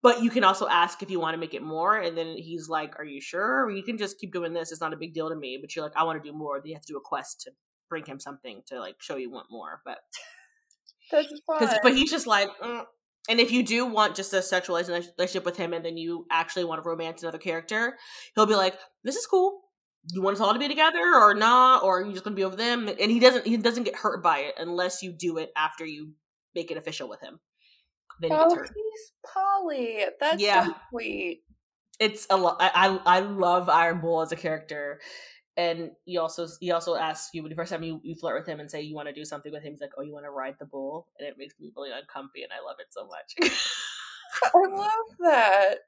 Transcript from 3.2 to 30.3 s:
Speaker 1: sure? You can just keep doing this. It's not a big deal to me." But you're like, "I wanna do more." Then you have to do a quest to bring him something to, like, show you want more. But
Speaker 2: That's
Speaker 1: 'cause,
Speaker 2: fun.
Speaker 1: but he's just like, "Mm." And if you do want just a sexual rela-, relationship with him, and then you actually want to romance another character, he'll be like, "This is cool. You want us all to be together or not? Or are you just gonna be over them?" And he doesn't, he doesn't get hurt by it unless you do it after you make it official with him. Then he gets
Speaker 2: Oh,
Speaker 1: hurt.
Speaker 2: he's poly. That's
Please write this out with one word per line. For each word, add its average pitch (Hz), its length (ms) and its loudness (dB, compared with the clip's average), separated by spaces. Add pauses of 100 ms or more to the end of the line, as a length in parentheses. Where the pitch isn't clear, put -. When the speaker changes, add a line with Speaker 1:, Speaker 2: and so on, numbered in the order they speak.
Speaker 1:
sure? 226 500 -2
You 196 120 -8
can 226 140 -8
just 202 220 -8
keep 180 140 -14
doing 170 200 -4
this. 165 180 -6
It's 160 100 -10
not 160 120 -6
a 156 40 -12
big 160 160 -14
deal 160 160 -6
to 160 60 -6
me." 135 260 -10
But - 140 -14
you're 156 100 -6
like, 151 120 -10
"I 160 60 2
wanna 160 180 -2
do 147 120 -16
more." 147 260 -8
Then 151 100 -16
you 160 60 -12
have 151 100 -20
to 156 80 -14
do 139 40 -8
a 135 40 -10
quest - 400 -8
to 170 100 -16 (380)
bring 160 160 -8
him 139 140 -14
something 131 480 -16
to, 127 120 -12
like, 95 200 -12
show - 180 -10
you 127 140 -8
want 127 200 -16
more. 85 340 -14
But - 140 -14 (1120)
Speaker 2:
That's 302 160 2 (200)
Speaker 1:
'cause, 311 220 2
Speaker 2:
fun. 220 140 4
Speaker 1:
but 247 120 8
he's 277 160 2
just 294 160 -2
like, 202 220 2 (100)
"Mm." 240 260 -8 (440)
And 233 100 2
if 240 120 4
you 247 100 4
do 233 240 2
want 214 300 2
just 190 180 -4
a 190 80 2
sexual 180 360 0
rela-, 175 100 -2
relationship 175 580 -4
with 175 100 -4
him, 170 180 -4
and 170 120 -6
then 165 100 -6
you 165 360 -6
actually 165 340 -2
want 156 180 -6
to 170 60 -6
romance 165 320 -6
another 165 160 -8
character, 190 580 -4 (380)
he'll 214 140 6
be 214 80 4
like, 185 240 0 (240)
"This 269 120 -4
is 466 120 -4
cool. 381 340 2 (500)
You 185 120 -4
want 196 140 2
us 214 40 0
all 208 120 4
to 240 60 0
be 285 80 -2
together 330 480 6
or 208 200 10
not? 247 480 8
Or 185 160 4
are 196 60 -2
you 202 80 -6
just 185 100 -8
gonna 208 120 -4
be 190 80 0
over 190 120 -2
them?" 233 320 0
And 208 240 2
he 233 80 4
doesn't, 254 260 8
he 233 120 2
doesn't 233 260 0
get - 120 -4
hurt 196 280 -2
by 156 160 4
it 143 180 -6
unless 175 460 -4
you 185 80 -8
do 165 260 -4
it 160 180 -6
after 156 300 -4
you 151 280 -12 (420)
make 165 160 -6
it 156 60 -6
official 151 300 -10
with 104 140 -14
him. - 180 -18 (800)
Then 170 120 -2
he 302 60 2
gets 330 160 6
Speaker 2:
Oh, 339 40 0
Speaker 1:
hurt. - 180 -10
Speaker 2:
he's 440 380 -10 (180)
poly. 311 760 -2 (140)
That's 294 220 0